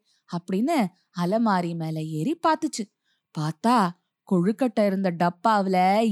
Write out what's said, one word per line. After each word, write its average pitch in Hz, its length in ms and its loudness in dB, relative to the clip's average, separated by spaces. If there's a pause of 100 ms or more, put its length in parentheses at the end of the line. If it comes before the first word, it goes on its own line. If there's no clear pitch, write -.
(280)
அப்படின்னு 208 600 -2 (240)
அலமாரி 180 640 0
மேல 160 260 -6
ஏறி 160 460 -4
பார்த்துச்சு. 311 480 -4 (440)
பார்த்தா, 185 500 2 (420)
கொழுக்கட்டை 214 540 0
இருந்த 190 260 0
டப்பாவுல 190 880 2 (120)